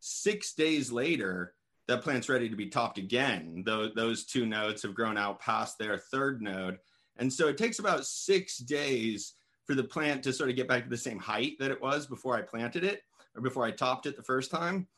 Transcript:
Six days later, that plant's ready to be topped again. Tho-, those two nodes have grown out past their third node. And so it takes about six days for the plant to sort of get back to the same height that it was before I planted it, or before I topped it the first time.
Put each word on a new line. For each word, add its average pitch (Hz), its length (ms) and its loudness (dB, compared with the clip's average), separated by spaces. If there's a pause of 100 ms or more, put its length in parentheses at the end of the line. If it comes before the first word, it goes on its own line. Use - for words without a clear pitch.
Six - 540 -2
days 156 360 2
later, 117 640 0 (320)
that 120 160 2
plant's 131 280 0
ready 120 180 4
to 110 80 -4
be 101 120 -4
topped 117 280 0
again. 98 680 0
Tho-, 110 300 0
those 113 320 0
two 123 220 0
nodes 107 360 0
have 104 120 -4
grown 110 240 2
out 101 200 0
past 110 380 0
their 107 220 -2
third 135 420 -2
node. 95 380 -4 (380)
And 123 140 0
so 156 180 4
it 139 100 0
takes 226 200 2
about 175 280 2
six - 500 0
days 123 800 0 (300)
for 147 100 0
the 131 100 2
plant 143 400 0
to 135 80 0
sort 135 160 0
of 123 80 0
get 127 100 0
back 123 180 4
to 127 40 -12
the 120 80 -2
same 117 220 -6
height 110 400 -2
that 135 120 0
it - 100 -2
was 143 260 0
before 127 280 -2
I 107 80 0
planted 120 420 -4
it, 202 180 0 (320)
or 117 80 -8
before 127 220 0
I 113 60 0
topped 131 360 0
it 139 100 -4
the 117 60 -18
first 135 280 -2
time. 175 480 -2